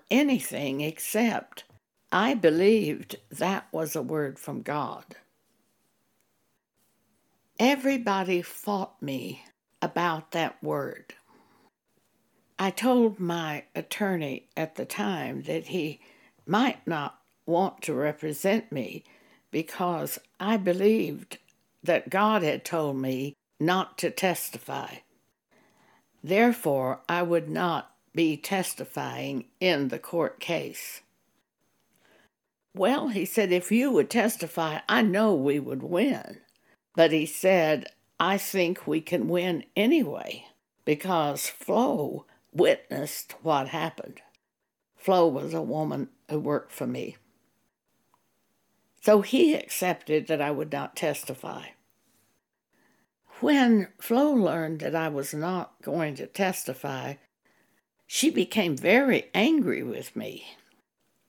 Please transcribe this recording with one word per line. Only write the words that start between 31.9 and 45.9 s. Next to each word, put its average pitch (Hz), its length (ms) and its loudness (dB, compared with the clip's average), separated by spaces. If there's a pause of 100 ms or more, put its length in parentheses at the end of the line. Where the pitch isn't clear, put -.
"Well," 233 320 2
he 202 160 -2
said, 190 300 2
"if 180 180 0
you 247 200 4
would 151 180 4
testify, 165 800 -2
I 233 140 4
know 214 300 4
we 143 240 2
would 135 260 -6
win." 202 580 -2 (540)
But 165 180 6
he 156 120 2
said, 160 600 2 (320)
"I 185 180 2
think 185 480 -2
we 156 140 0
can 160 300 -2
win 175 340 -2 (100)
anyway," 208 760 0 (360)
because 151 640 0
Flo 220 800 -2 (260)
witnessed - 880 -2
what 143 280 0
happened. - 520 -8 (760)
Flo 180 320 4
was 143 240 -4
a 165 80 -2
woman 147 480 -4 (200)